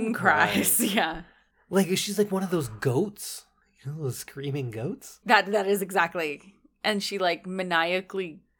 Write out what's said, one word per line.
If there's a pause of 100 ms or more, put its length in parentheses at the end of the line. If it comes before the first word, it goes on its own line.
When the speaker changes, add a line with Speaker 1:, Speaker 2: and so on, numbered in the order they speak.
Speaker 1:
scream
Speaker 2:
cries.
<laughs>
Speaker 1:
cries.
Speaker 2:
Yeah. (480)
Speaker 1:
Like,
she's
like
one
of
those
goats. (400)
You
know
those
screaming
goats?
Speaker 2:
That,
that
is
exactly. (260)
And
she,
like,
maniacally (200)